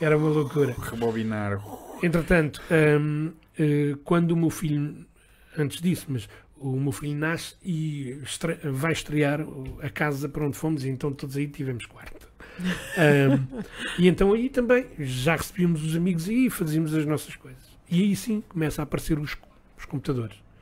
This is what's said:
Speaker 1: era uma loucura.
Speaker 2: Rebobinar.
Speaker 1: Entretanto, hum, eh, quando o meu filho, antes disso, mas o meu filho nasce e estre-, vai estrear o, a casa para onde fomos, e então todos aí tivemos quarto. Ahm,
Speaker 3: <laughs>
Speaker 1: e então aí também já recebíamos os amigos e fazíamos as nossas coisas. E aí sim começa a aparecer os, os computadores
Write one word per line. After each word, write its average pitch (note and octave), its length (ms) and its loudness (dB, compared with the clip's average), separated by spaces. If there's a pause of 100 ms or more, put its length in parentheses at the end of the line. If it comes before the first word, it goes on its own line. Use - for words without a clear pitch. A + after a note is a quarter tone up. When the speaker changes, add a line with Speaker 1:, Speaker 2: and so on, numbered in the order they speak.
Speaker 1:
era D#3 180 4
uma D#3 100 2
loucura. C#3+ 500 2
Speaker 2:
Rebobinar. A2 840 -2 (400)
Speaker 1:
Entretanto, E3 580 2 (400)
hum, D3+ 320 -2 (260)
eh, D3 360 2 (100)
quando E3+ 280 4
o E3+ 40 2
meu E3 140 2
filho, D3+ 560 -2 (500)
antes D3 240 -2
disso, F3 280 0
mas B2+ 200 -6 (300)
o C#3 200 -4
meu C#3 140 0
filho D3 240 -6
nasce D#3+ 380 -4 (100)
e D3+ 600 -4
estre-, E3 400 -6
vai C#3+ 280 0
estrear D3 480 0
o, C3+ 400 -10
a C#3+ 80 -6
casa D3 400 -2
para D3+ 160 -4
onde C#3 140 -2
fomos, D#3 260 -2
e C3+ 60 -2
então C#3 220 -4
todos C3+ 240 -8
aí D3 100 -2
tivemos C3 400 -6
quarto. - 440 -18 (680)
Ahm, C#3 480 6 (260)
Speaker 3:
<laughs> - 260 -10
Speaker 1:
e F3+ 100 6
então G3 260 6
aí A#3+ 160 2
também B3 360 4 (120)
já C3 380 0
recebíamos E3+ 460 0
os D#3+ 140 -2
amigos E3+ 320 0
e A#3+ 220 2
fazíamos D#3 440 0
as D3+ 120 2
nossas - 280 -2
coisas. - 280 -20 (280)
E F3 120 4
aí G3+ 120 4
sim G#3+ 320 -2
começa D#3 360 -2
a - 20 -4
aparecer D3+ 340 -2
os, D3 180 -6 (400)
os - 100 -18
computadores B2 500 -4 (260)